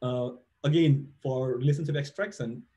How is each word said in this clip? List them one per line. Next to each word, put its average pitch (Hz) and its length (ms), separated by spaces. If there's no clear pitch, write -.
uh, 123 300
again, 151 440
for 131 360
relationship 147 380
extraction 143 680